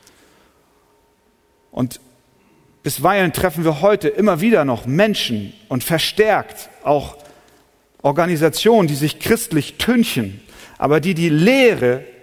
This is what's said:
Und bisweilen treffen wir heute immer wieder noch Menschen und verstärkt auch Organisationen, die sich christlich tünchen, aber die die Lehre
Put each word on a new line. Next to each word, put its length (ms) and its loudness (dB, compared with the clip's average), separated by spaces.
Und 300 -8
bisweilen 500 0
treffen 300 -4
wir 180 -2
heute 280 2
immer 320 0
wieder 240 2
noch 220 -4
Menschen 680 -2
und 140 -4
verstärkt 840 -2
auch 320 -2
Organisationen, 840 2
die 80 -2
sich 240 -4
christlich 560 -2
tünchen, 640 -2
aber 220 2
die 140 -2
die 160 0
Lehre 760 2